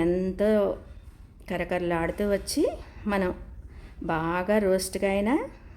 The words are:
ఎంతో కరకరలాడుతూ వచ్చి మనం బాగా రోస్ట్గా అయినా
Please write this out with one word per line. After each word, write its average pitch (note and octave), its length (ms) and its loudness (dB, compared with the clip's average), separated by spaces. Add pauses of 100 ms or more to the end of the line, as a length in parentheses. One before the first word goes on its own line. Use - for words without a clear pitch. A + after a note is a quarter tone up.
ఎంతో F#3 440 2 (960)
కరకరలాడుతూ F3 840 0
వచ్చి G3+ 340 0 (480)
మనం F#3 180 2 (720)
బాగా E3+ 540 2
రోస్ట్గా F#3+ 520 2
అయినా G3+ 260 2 (420)